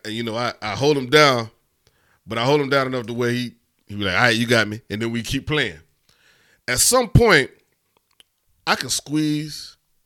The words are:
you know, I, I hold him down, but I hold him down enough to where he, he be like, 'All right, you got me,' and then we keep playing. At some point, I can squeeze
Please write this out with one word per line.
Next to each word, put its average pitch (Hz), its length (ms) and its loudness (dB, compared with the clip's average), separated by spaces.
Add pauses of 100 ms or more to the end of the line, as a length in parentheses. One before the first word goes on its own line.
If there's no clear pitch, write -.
you 110 160 -6
know, 113 140 -6
I, 120 160 -4 (100)
I 104 140 -6
hold 143 200 2
him 127 120 -6
down, 131 420 4 (760)
but 113 120 -6
I 117 60 -2
hold 147 160 2
him 139 80 -4
down 135 200 2
enough 123 180 -6
to 120 80 -10
where 120 160 -2
he, 123 240 -4 (320)
he 104 100 -14
be 101 80 -4
like, 92 100 -2
'All 98 80 2
right, 117 140 4
you 117 100 0
got 113 220 2
me,' 107 120 -8 (100)
and 104 120 -6
then 117 80 -4
we 117 120 -6
keep 135 240 -6
playing. 120 320 -2 (880)
At 123 120 -2
some - 280 2
point, 190 420 4 (1160)
I 127 100 0
can - 140 -8
squeeze 151 840 -4 (300)